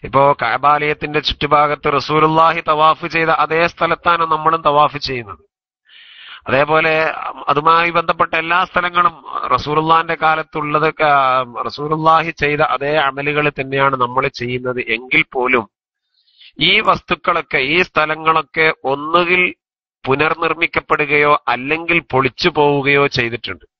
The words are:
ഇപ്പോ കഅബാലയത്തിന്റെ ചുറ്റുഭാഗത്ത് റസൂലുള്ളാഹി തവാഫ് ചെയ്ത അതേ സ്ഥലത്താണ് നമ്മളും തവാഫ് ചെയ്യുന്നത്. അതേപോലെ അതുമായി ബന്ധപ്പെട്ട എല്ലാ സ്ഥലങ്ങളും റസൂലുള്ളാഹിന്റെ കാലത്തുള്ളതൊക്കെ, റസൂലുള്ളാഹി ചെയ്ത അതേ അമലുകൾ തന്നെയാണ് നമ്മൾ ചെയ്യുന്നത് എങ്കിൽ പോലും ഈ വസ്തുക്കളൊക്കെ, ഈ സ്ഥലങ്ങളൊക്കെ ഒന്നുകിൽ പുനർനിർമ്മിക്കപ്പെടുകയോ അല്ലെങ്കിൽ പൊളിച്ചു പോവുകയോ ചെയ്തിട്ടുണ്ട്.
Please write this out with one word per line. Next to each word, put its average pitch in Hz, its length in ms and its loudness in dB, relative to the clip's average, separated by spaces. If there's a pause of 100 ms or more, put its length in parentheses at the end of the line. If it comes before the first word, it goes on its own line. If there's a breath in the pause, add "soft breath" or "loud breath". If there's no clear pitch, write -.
ഇപ്പോ 135 160 2 (200)
കഅബാലയത്തിന്റെ 147 760 0
ചുറ്റുഭാഗത്ത് 147 760 0
റസൂലുള്ളാഹി 156 720 2
തവാഫ് 156 380 2
ചെയ്ത 160 240 0 (120)
അതേ 156 240 0
സ്ഥലത്താണ് 165 640 0
നമ്മളും 160 300 0
തവാഫ് 147 360 2
ചെയ്യുന്നത്. 120 440 -10 (1040 loud breath)
അതേപോലെ 156 460 2 (540)
അതുമായി 160 420 4
ബന്ധപ്പെട്ട 170 440 -2
എല്ലാ 165 300 0
സ്ഥലങ്ങളും 175 520 -2 (380)
റസൂലുള്ളാഹിന്റെ 160 680 0
കാലത്തുള്ളതൊക്കെ, 156 880 0 (560)
റസൂലുള്ളാഹി 156 680 0 (100)
ചെയ്ത 147 200 0 (140)
അതേ 143 200 -2
അമലുകൾ 143 500 -2 (140)
തന്നെയാണ് 135 440 0
നമ്മൾ 127 220 -2 (140)
ചെയ്യുന്നത് 123 400 -4 (160)
എങ്കിൽ 131 360 -2
പോലും 123 340 0 (920 soft breath)
ഈ 175 200 2
വസ്തുക്കളൊക്കെ, 170 800 -2 (140)
ഈ 175 80 2
സ്ഥലങ്ങളൊക്കെ 160 840 -2 (180)
ഒന്നുകിൽ 170 580 0 (640)
പുനർനിർമ്മിക്കപ്പെടുകയോ 151 1300 0 (160)
അല്ലെങ്കിൽ 160 500 -2 (140)
പൊളിച്ചു 131 360 0
പോവുകയോ 143 580 2
ചെയ്തിട്ടുണ്ട്. 117 580 -6 (160)